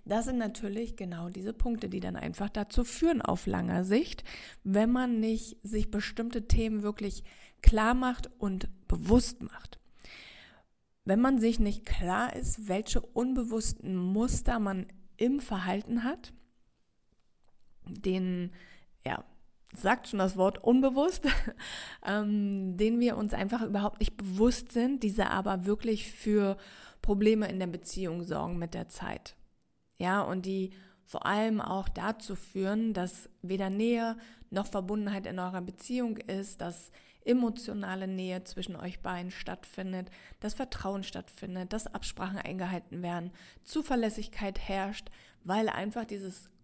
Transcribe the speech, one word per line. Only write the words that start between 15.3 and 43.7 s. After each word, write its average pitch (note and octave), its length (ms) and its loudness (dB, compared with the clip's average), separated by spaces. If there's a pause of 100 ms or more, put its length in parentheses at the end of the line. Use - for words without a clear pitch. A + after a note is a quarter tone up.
Verhalten G#3 640 -2
hat, - 260 -6 (1500)
den, F#3 680 -2 (520)
ja, - 200 -2 (500)
sagt A#3+ 320 2
schon G3+ 120 -2
das F#3+ 180 2
Wort F#3+ 260 2
unbewusst, C4+ 640 4 (380)
<laughs> - 400 -12
ähm, G3+ 720 0
den A3+ 240 4
wir A#3+ 160 4
uns G#3 160 -2
einfach A3 280 0
überhaupt G#3 380 0
nicht - 160 2
bewusst G3+ 560 2
sind, B3 320 0
diese G3+ 260 2
aber F#3+ 360 0
wirklich G#3+ 440 0
für G3+ 460 2 (480)
Probleme G#3+ 460 6
in F#3 100 -2
der F3+ 80 -2
Beziehung E3+ 560 -4
sorgen E3+ 340 -2
mit E3+ 160 -6
der - 160 -8
Zeit. - 460 -10 (640)
Ja, F#3 220 0
und F#3 260 -4
die F#3+ 240 -2 (320)
vor - 240 -8
allem G#3+ 340 2
auch F#3+ 260 -4
dazu G3+ 480 -4
führen, G#3 580 -2
dass F3+ 360 -4 (140)
weder F#3+ 260 -2
Nähe A3+ 480 0 (320)
noch G3+ 160 -2
Verbundenheit G3+ 600 -2
in F#3 100 -6
eurer F3+ 240 -4
Beziehung A3+ 560 -4
ist, G3 440 -8
dass F3 300 -8 (340)
emotionale G#3 840 0
Nähe F#3 380 -4
zwischen F#3 300 -8
euch F3+ 260 -8
beiden F3+ 300 -6
stattfindet, - 800 -8 (300)
dass G#3+ 160 -4
Vertrauen G3 480 -4
stattfindet, F3+ 720 -8
dass E3+ 140 -4
Absprachen - 500 -6
eingehalten F3+ 640 -6
werden, F3 300 -4 (320)
Zuverlässigkeit A3 960 -2